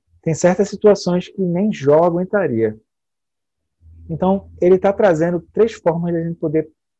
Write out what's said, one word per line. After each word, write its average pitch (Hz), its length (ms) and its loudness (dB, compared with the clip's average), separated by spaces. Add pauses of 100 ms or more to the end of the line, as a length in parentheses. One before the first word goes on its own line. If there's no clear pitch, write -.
(220)
tem 160 120 -2
certas 185 340 0
situações 190 600 0
que - 120 -2
nem 185 320 -2
Jó 147 320 2
aguentaria. 165 720 -2 (1300)
Então, 185 420 -2 (100)
ele 185 180 4
tá 196 140 0
trazendo 175 480 0 (120)
três 226 200 0
formas 170 400 -4
de 170 60 -2
a 165 60 -4
gente 170 140 -8
poder 156 320 -4 (300)